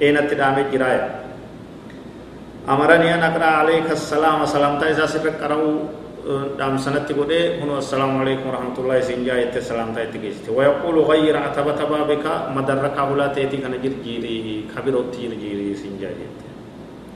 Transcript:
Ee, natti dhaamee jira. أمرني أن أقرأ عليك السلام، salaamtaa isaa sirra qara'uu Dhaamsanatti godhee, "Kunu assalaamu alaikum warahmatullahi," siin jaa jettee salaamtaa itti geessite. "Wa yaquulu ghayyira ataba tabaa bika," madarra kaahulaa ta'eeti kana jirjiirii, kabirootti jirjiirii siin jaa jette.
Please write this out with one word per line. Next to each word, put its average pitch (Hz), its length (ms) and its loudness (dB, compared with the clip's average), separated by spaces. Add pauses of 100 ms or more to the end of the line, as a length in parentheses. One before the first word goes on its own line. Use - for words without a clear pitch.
Ee, 143 120 6
natti 147 220 2
dhaamee 139 360 2
jira. 131 160 2 (1800)
أمرني 165 460 6
أن 170 80 0
أقرأ 165 220 2
عليك 160 460 4
السلام، 151 560 2
salaamtaa 143 440 2
isaa 151 160 2
sirra 156 240 0
qara'uu 151 600 0 (300)
Dhaamsanatti 139 920 -2
godhee, 165 440 2
"Kunu 147 220 -2
assalaamu 135 400 0
alaikum 131 320 0
warahmatullahi," 127 500 0
siin 123 220 -2
jaa 127 120 0
jettee 120 260 0
salaamtaa 113 400 -4
itti 110 160 -6
geessite. 104 340 -8
"Wa 131 120 4
yaquulu 156 440 4
ghayyira 151 400 4
ataba 147 240 0
tabaa 147 320 0
bika," 147 500 -2
madarra 135 380 0
kaahulaa 139 360 0
ta'eeti 139 300 -2
kana 127 220 -4
jirjiirii, 113 960 -4
kabirootti 127 440 -2
jirjiirii 101 580 -4
siin 101 200 -10
jaa 95 160 -8
jette. - 320 -12 (720)